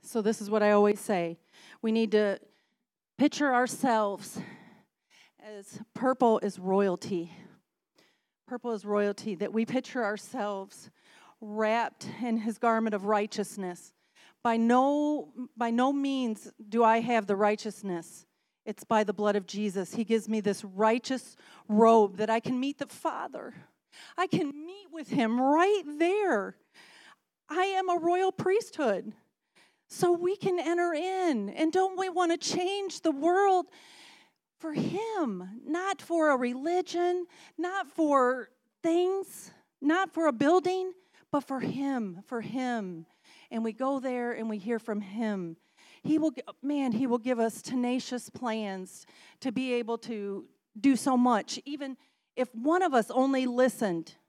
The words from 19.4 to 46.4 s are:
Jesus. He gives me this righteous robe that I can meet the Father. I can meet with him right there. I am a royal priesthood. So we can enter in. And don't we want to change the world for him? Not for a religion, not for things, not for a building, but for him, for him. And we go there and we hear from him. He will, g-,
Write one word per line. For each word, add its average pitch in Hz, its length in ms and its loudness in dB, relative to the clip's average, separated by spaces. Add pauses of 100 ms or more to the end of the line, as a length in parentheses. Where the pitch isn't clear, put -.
Jesus. 196 480 -4
He 226 100 -2
gives 220 240 0
me 220 120 0
this 202 240 -2
righteous 220 720 0 (320)
robe 214 500 6
that 214 120 -2
I 226 100 2
can 247 200 -4
meet 277 180 -4
the 277 80 -6
Father. - 680 -8 (640)
I 359 120 0
can 311 200 0 (160)
meet 381 280 -18
with 320 160 -12
him 240 320 2
right 339 420 4 (160)
there. 339 580 0 (960)
I 359 140 0
am 381 240 0
a 349 100 2
royal 359 340 2
priesthood. 285 800 -2 (760)
So 349 240 2
we 349 240 0
can 359 240 0
enter 339 340 0
in. 320 560 -2
And 320 220 0
don't 381 260 0
we 381 100 -2
want 349 220 0
to 339 80 0
change 392 600 -4
the 320 100 2
world 359 560 4 (920)
for 320 120 -8
him? 302 960 -4
Not 359 340 -4
for 320 300 2
a 269 60 6
religion, 339 920 0 (320)
not 359 320 -4
for 262 600 2 (320)
things, 359 680 0 (320)
not 339 320 0
for 320 140 2
a 277 40 2
building, 359 600 2 (400)
but 285 80 0
for 269 200 -6
him, 233 680 -4
for 233 140 -6
him. 214 640 -6 (440)
And 226 140 -4
we 226 80 -2
go 262 260 -2
there 247 320 -4
and 226 180 -6
we 214 100 -4
hear 220 200 -4
from 214 220 -4
him. 196 560 -4 (480)
He 302 140 2
will, 311 120 2
g-, - 120 -12 (200)